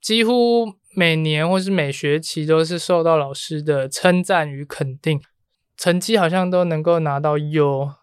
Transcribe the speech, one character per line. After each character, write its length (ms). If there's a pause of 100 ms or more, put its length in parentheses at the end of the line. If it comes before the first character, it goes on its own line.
几 220
乎 500 (200)
每 220
年 320
或 120
是 100
每 220
学 280
期 260
都 200
是 140
受 240
到 120
老 160
师 300
的 260
称 360
赞 260
与 160
肯 320
定， 240 (560)
成 220
绩 180
好 100
像 220
都 140
能 200
够 160
拿 200
到 180
优。 520 (140)